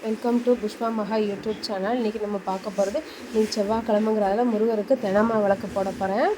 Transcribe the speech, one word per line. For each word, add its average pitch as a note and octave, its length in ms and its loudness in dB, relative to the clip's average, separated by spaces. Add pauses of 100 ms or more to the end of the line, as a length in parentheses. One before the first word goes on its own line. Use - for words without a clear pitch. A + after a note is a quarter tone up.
Welcome A#3+ 380 0
to B3 80 4 (100)
புஷ்பா G#3+ 300 -4
மகா G#3+ 240 -2
YouTube G#3 440 -2
சேனல். G3+ 360 -2
இன்னைக்கு G#3+ 260 -2
நம்ம G#3 220 -4
பார்க்க F#3+ 340 -4
போறது, G3+ 220 0 (320)
இன்னைக்கு A3 240 2
செவ்வாய்க்கிழமைங்கிறதால G#3+ 880 2
முருகருக்கு A3 560 2
தென்னை G3+ 220 4
மா A3+ 160 2
விளக்கு G3 360 2
போட G3 240 0
போறேன். G#3 400 2